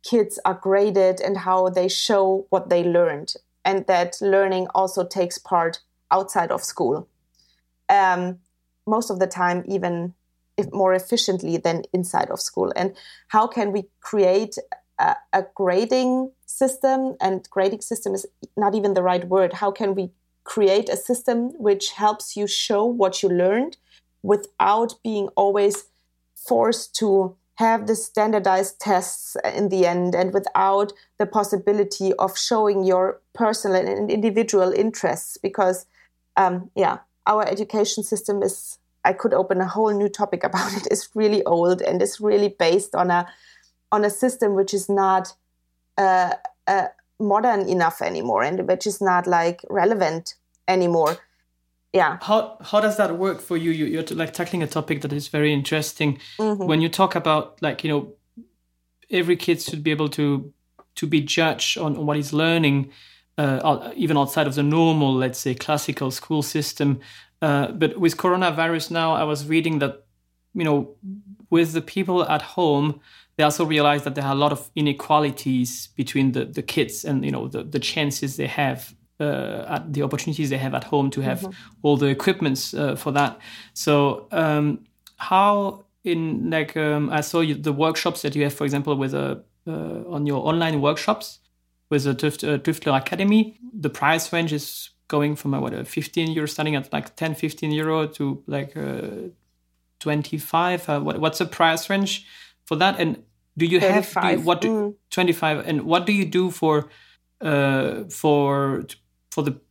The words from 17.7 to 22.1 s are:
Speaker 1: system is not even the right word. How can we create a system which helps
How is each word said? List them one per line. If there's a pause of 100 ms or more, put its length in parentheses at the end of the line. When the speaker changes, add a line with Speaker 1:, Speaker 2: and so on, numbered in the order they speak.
Speaker 1:
system
is (300)
not
even
the
right
word.
How
can
we (340)
create
a
system
which
helps